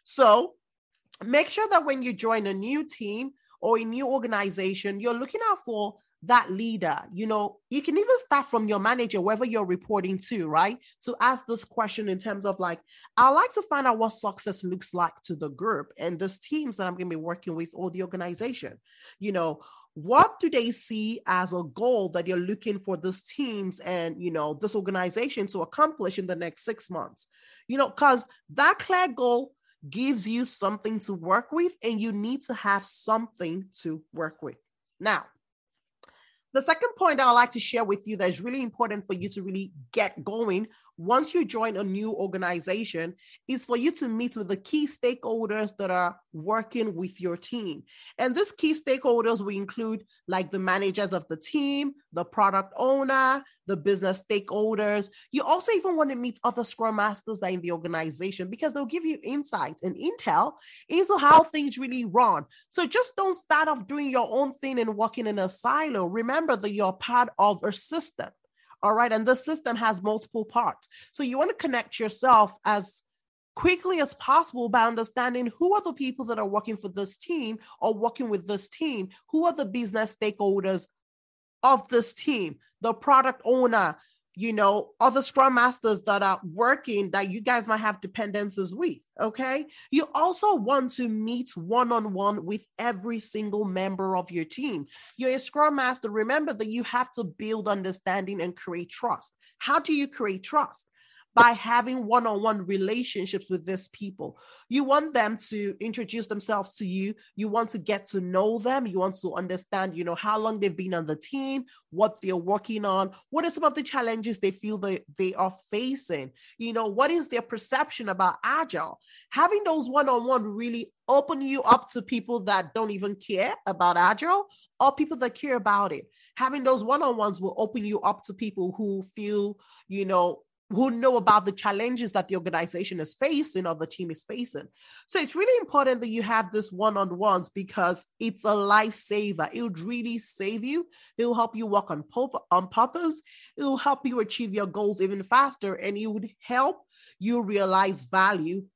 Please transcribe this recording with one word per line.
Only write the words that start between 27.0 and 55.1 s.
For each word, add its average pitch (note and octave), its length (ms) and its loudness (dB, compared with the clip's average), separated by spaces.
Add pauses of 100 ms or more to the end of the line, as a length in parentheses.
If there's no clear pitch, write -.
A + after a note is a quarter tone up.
You B3+ 100 -4
know, C#4 120 2
'cause C4+ 340 4 (260)
that D4+ 280 4
clear F#4 300 2
goal B3 460 0 (340)
gives A3+ 380 0
you A#3 180 0
something G#3+ 540 -2
to G3 160 -6
work F#3 380 0
with, F4 300 0
and A3 180 -2
you A3+ 100 -2
need A3 320 -4
to - 100 -6
have G3 320 0
something F#3+ 880 -4
to D#3 300 -8 (100)
work D#3 300 -8
with. C#3 140 -10 (420)
Now, G3 280 0 (1300)
the C4+ 100 2
second E4 340 2
point D#4 240 4
I'd B3+ 120 6
like A#3+ 200 6
to A#3+ 80 -6
share A#3 240 -2
with G3+ 240 -4
you G#3+ 80 -6
that F#3 140 2
is D3 100 -6
really B3 220 -6
important G#3+ 440 -4
for G3+ 80 -4
you F3+ 140 -8
to G3 140 -8
really F#3+ 300 -8 (200)
get G3 320 0
going G#3+ 440 -2 (300)
once A#3+ 360 2
you F4 100 2
join A3 320 -2
a G3 80 -4
new G3+ 260 -4
organization F#3 1040 -4 (320)
is B3+ 200 -4
for A#3+ 100 0
you B3+ 160 2
to D#4 160 -4
meet A#3 260 -2
with G3+ 140 -8
the F#3+ 80 -2
key D4 300 -2
stakeholders A3 920 -2
that G3 140 -4
are F3+ 280 0 (140)
working G#3+ 600 -2
with F#3 260 -8
your F3 160 -4
team. F3+ 460 -8 (340)
And B3+ 180 0
these G4+ 160 0
key D#4 220 0
stakeholders A#3+ 720 2
will G3+ 120 -4
include, G#3+ 520 -6 (200)
like, F#3 240 -2
the G3 80 -4
managers F#3+ 540 0
of F3 160 -4
the D#3+ 80 -6
team, C#4 580 -2 (200)
the G#3 100 -2
product G3 540 2
owner, C4+ 640 2 (220)
the F#3+ 100 -2
business F#3+ 460 0
stakeholders. G#3 880 0 (220)